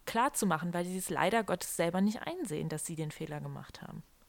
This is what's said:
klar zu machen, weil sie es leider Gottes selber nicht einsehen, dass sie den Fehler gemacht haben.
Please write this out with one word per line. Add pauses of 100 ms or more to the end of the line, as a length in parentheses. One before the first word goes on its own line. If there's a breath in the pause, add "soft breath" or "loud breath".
klar
zu
machen,
weil
sie
es
leider
Gottes
selber
nicht
einsehen,
dass
sie
den
Fehler
gemacht
haben. (260)